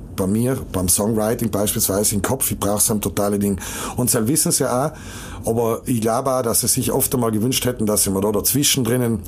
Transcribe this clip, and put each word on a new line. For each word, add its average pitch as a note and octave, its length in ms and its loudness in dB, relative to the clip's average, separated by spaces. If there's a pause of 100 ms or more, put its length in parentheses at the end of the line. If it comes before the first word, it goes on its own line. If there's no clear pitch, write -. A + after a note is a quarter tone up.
(160)
bei F#2+ 120 0
mir, A#2 300 2 (140)
beim F#2 180 0
Songwriting G#2+ 600 0
beispielsweise, G#2 680 0
im G2 60 -2
Kopf, - 300 -2
ich G2 80 -6
brauch's G2+ 320 2
am G#2+ 80 0
totale G2+ 400 0
Ding. G2+ 200 0 (360)
Und B2 180 0
das A2+ 140 0
wissen D#3 240 2
sie C3 180 2
auch, B2 220 0 (540)
aber A2+ 400 2
ich A#2+ 160 0
glaube A#2+ 300 0
auch, C3 120 2
dass A2+ 180 0
sie A#2 60 0
sich A#2+ 240 0
oft C3+ 240 0
einmal A#2 160 2
gewünscht A#2+ 340 0
hätten, B2 200 -2
dass G#2 180 2
sie G2+ 80 0
mir G2 100 0
da G#2+ 100 2
dazwischen B2+ 520 2
drinnen A#2 440 0